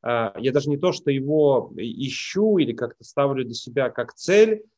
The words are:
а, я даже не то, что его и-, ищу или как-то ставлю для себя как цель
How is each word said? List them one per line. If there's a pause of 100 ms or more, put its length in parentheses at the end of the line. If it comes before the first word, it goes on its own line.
а,
я
даже
не
то,
что
его
и-,
ищу
или
как-то
ставлю
для
себя
как
цель (140)